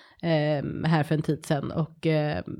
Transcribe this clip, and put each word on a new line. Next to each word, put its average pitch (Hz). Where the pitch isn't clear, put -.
eh, 151
här 160
för 160
en 147
tid 151
sedan, 143
och, -
eh, 151